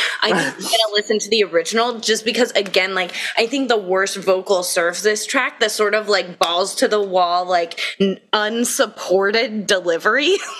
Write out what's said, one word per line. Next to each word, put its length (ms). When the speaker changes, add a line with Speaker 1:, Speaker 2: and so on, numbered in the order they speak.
Speaker 1:
I 120
think 240
I'm 40
Speaker 2:
<laughs> 0
Speaker 1:
gonna 320
listen 260
to 100
the 160
original 560
just 240
because, 260
again, 420
like, 200
I 100
think 220
the 80
worst 400
vocal 440
serves 420
this 220
track, 360
the 80
sort 260
of, 140
like, 280
balls 380
to 140
the 120
wall, 440
like, 340
n-, 180
unsupported 1300
delivery. 760
<laughs> 60